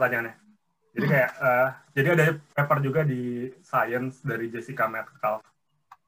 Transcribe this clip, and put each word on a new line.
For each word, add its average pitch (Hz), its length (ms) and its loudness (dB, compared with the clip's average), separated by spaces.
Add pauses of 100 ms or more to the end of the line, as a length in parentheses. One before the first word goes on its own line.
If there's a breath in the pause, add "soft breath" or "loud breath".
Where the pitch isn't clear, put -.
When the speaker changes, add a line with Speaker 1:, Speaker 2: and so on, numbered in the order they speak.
Speaker 1:
pertanyaannya. 120 340 0 (580)
Jadi 123 120 -2
Speaker 2:
Hmm. 147 80 2
Speaker 1:
kayak, 127 180 4 (100)
eh, 127 280 4 (280)
jadi 139 200 2
ada 156 80 4 (320)
paper 143 240 2
juga 143 240 0
di 123 440 -2 (120)
Science 123 640 -4
dari 117 280 -4
Jessica 117 360 -4
Metcalf, 110 560 -6 (640)